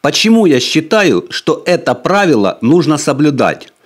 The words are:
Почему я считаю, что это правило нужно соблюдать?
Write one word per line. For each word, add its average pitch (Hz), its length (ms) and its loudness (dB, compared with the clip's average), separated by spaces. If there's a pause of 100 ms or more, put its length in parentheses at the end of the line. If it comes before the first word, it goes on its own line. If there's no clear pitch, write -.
Почему 220 440 2
я 139 140 2
считаю, 156 680 0
что - 360 -6
это 170 300 0
правило 156 640 0
нужно 151 380 2
соблюдать? 139 720 -2 (160)